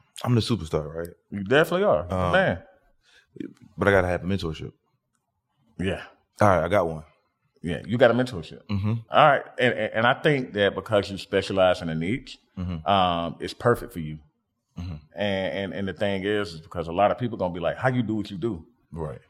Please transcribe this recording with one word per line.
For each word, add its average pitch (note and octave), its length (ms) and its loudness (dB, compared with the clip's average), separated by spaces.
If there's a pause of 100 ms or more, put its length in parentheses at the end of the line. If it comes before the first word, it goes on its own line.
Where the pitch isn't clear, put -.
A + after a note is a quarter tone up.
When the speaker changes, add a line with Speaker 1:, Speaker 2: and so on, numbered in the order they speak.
(240)
Speaker 1:
I'm B2 100 2
the A#2 60 4
superstar, D#2+ 540 -4
right? E2+ 160 -8 (200)
Speaker 2:
You G2+ 140 -8
definitely D#3+ 400 2
are. F2+ 260 2
Speaker 1:
Um, F#2 220 0
Speaker 2:
Man. F3 300 2 (1120)
Speaker 1:
But F#2 100 -2
I G2 40 6
gotta F#2+ 160 6
have F2+ 160 -2
a E2 40 -10
mentorship. F2 460 -4 (1080)
Speaker 2:
Yeah. F2+ 260 -4 (360)
Speaker 1:
All G#2 80 8
right, F2 160 6
I F2 40 -2
got F#2 200 2
one. D#2 160 -8 (580)
Speaker 2:
Yeah, D#2+ 240 -4
you A2+ 120 -2
got A#2+ 120 8
a A#2 40 2
mentorship. A2 520 -4
Speaker 1:
Mm-hmm. G2+ 260 -2 (180)
Speaker 2:
All C#3+ 180 8
right. C3+ 140 4 (160)
And, A#2+ 160 2
and, G#2+ 200 -4
and A2+ 120 2
I B2+ 80 4
think C#3 380 0
that G2+ 220 4
because G2 360 0
you G2 80 -8
specialize F#2+ 640 2
in E2+ 60 -6
a D#2+ 60 -4
niche, F#2 440 -6 (200)
Speaker 1:
Mm-hmm. F2 320 -6
Speaker 2:
um, F2 500 2
it's F2 120 -8
perfect A#2 400 0
for - 60 -10
you. D2+ 200 -8 (600)
Speaker 1:
Mm-hmm. F2 160 -10 (200)
Speaker 2:
And, F#2+ 440 -2
and, G2 160 -6
and F#2+ 140 -4
the F#2+ 40 -6
thing G2 320 -2
is, G2+ 300 -2
is D#2 80 -14
because E2 260 -8
a E2+ 40 -6
lot G2 180 4
of - 80 -2
people A2+ 180 -4
gonna F#2 160 -2
be F2 80 -8
like, E2 160 0
"How C3 140 -2
you B2 120 0
do G#2+ 120 -4
what G#2 160 -6
you G2 80 -10
do?" F#2 260 -6 (280)
Speaker 1:
Right. D2+ 260 -8 (120)